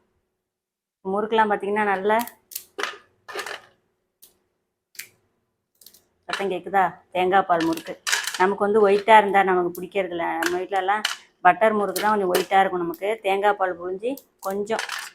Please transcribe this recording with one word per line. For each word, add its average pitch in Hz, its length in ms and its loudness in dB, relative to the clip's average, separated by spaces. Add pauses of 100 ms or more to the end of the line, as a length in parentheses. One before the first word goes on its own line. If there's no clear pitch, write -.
(1040)
முறுக்கெல்லாம் 214 460 0
பார்த்தீங்கன்னா 202 420 -2
நல்லா 202 240 0 (4000)
சத்தம் 202 240 -4
கேக்குதா? 180 300 -2 (320)
தேங்காய் 185 340 2
பால் 165 200 2
முறுக்கு. 160 260 -6 (460)
நமக்கு 196 260 2
வந்து 214 200 4
ஒயிட்டா 208 340 6
இருந்தா 196 200 4 (100)
நமக்கு 175 260 2
பிடிக்கிறதில்ல. 175 500 -4 (160)
நம்ம 175 180 -2
வீட்ல 190 240 -4
எல்லாம் 208 200 0 (420)
பட்டர் 214 320 4
முறுக்கு 196 240 -2
தான் 214 120 2
கொஞ்சம் 190 200 0
ஒயிட்டா 185 280 2
இருக்கும் 185 220 -2
நமக்கு. 170 240 -6 (160)
தேங்காய் 202 360 0
பால் 180 200 -2
புழிஞ்சு 190 320 -6 (340)
கொஞ்சம் 202 380 -4 (300)